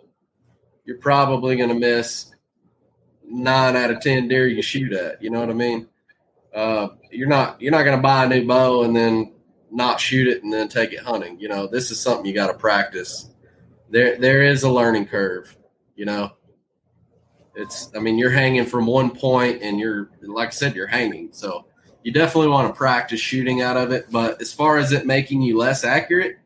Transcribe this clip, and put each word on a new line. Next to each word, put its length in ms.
you're 120
probably 580
gonna 180
miss 560
nine 500
out 140
of 120
ten 260
deer 200
you 140
shoot 320
at. 280
You 100
know 80
what 100
I 40
mean? 340
Uh, 360
you're 180
not, 340
you're 100
not 120
gonna 180
buy 240
a 40
new 160
bow 380
and 120
then 380
not 280
shoot 280
it 160
and 100
then 160
take 240
it 60
hunting. 400
You 100
know, 180
this 240
is 80
something 260
you 80
gotta 200
practice. 800
There, 280
there 260
is 200
a 60
learning 380
curve, 480
you 100
know. 260
It's, 400
I 40
mean, 180
you're 140
hanging 340
from 220
one 240
point 500
and 180
you're, 300
like 280
I 20
said, 240
you're 120
hanging. 440
So 340
you 80
definitely 380
wanna 240
practice 460
shooting 420
out 160
of 140
it. 200
But 300
as 120
far 240
as 140
it 160
making 340
you 160
less 260
accurate, 640